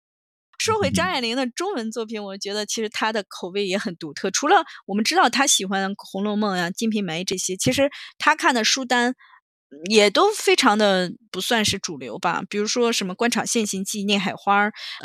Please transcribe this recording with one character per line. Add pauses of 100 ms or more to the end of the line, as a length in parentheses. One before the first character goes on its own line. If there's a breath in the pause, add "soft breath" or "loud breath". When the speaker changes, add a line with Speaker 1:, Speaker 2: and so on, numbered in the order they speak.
(580)
Speaker 1:
说
回
张
爱
玲
的
中
文
作
品，
Speaker 2:
嗯。
Speaker 1:
我
觉
得
其
实
她
的
口
味
也
很
独
特。
除
了 (220 loud breath)
我
们
知
道
她
喜
欢
《红
楼
梦》
啊、
《金
瓶
梅》
这
些，
其
实 (260 loud breath)
她
看
的
书
单 (760 soft breath)
也
都
非
常
的 (200)
不
算
是
主
流
吧。
比
如
说
什
么
《官
场
现
形
记》、
《孽
海
花
儿》、 (360 loud breath)